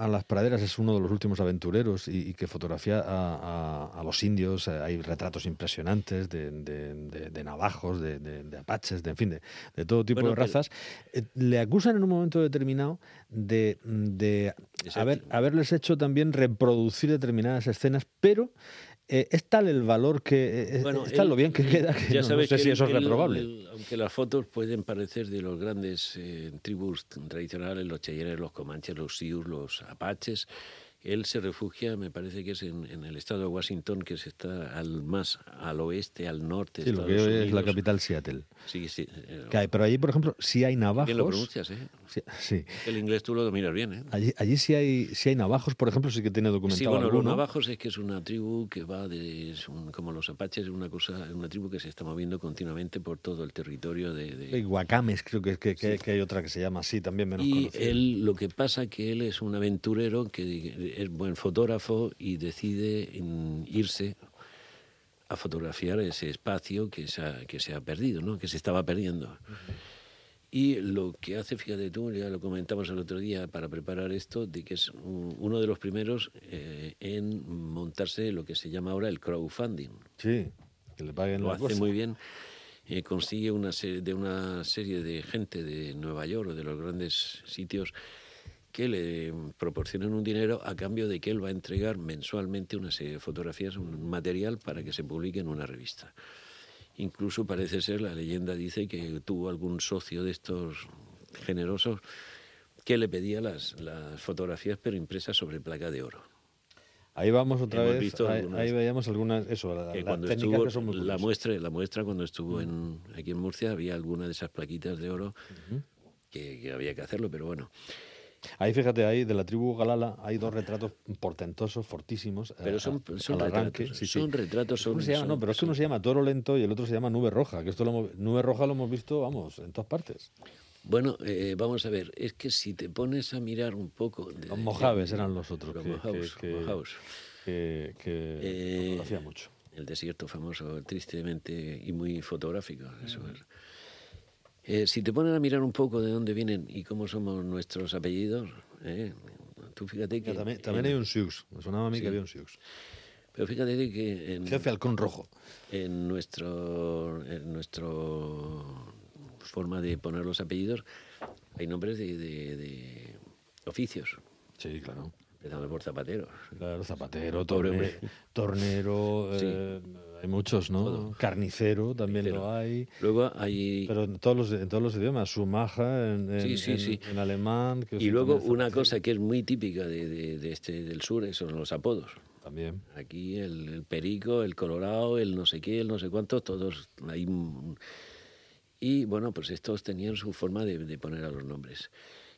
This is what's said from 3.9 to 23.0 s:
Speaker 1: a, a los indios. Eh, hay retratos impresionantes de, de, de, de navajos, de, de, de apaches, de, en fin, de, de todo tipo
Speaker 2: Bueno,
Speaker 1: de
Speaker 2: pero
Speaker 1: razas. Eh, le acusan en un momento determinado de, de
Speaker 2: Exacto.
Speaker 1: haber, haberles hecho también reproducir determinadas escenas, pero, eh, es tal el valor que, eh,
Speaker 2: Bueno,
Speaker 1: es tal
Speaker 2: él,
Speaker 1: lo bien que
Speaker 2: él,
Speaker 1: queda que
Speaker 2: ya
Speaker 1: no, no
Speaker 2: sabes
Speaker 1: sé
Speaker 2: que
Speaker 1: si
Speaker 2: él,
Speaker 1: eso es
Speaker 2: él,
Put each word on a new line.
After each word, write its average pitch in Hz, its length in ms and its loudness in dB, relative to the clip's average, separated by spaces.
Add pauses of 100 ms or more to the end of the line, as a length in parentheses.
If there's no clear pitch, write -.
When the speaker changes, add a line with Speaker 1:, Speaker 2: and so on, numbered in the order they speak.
Speaker 1:
a, 82 60 -10
a 82 40 -4
los 80 200 0
indios. 95 440 2
Eh, 90 40 0 (100)
hay 85 200 -2
retratos 82 440 -4
impresionantes 92 840 -2
de, 76 220 -4
de, 73 440 -8
de, 76 340 -10
de - 160 -8
navajos, 92 560 0
de, 76 180 -2
de, 73 240 -8
de 73 140 -12
apaches, 90 460 -2
de, 80 80 -2
en 73 60 -4
fin, 107 120 4
de, 78 120 -4 (340)
de 80 100 -2
todo 113 180 6
tipo 117 160 4
Speaker 2:
Bueno, 117 120 6
Speaker 1:
de 113 40 4
Speaker 2:
pero 120 120 4
Speaker 1:
razas. 143 220 2 (440)
Eh, 123 100 0 (120)
le 123 240 6
acusan 185 360 6
en 196 80 6
un 190 60 6
momento 170 320 6
determinado 139 580 2 (300)
de, 110 560 4
de 104 680 4 (260)
Speaker 2:
Exacto. - 200 -4
Speaker 1:
haber, 131 300 4
haberles 143 420 6
hecho 165 260 4
también 147 360 4
reproducir 120 760 6
determinadas 123 580 4
escenas, 131 400 4 (120)
pero, 208 320 8 (560)
eh, 131 220 4
es 165 140 6
tal 214 240 8
el 139 160 6
valor 123 400 8
que, 123 540 6
eh, - 40 4
Speaker 2:
Bueno, 135 240 2
Speaker 1:
es 131 80 -4
tal 147 120 8
Speaker 2:
él, 165 40 8
Speaker 1:
lo 131 60 8
bien 147 160 8
que 147 120 6
Speaker 2:
él, 131 60 6
Speaker 1:
queda 160 240 8
que - 140 2
Speaker 2:
ya 139 140 8
Speaker 1:
no, - 0 -
no 131 80 4
Speaker 2:
sabes 147 200 6
Speaker 1:
sé 139 60 8
Speaker 2:
que 139 80 6
Speaker 1:
si 139 60 8
Speaker 2:
él, 135 40 8
Speaker 1:
eso 131 120 8
es 131 60 4
Speaker 2:
él, 127 100 6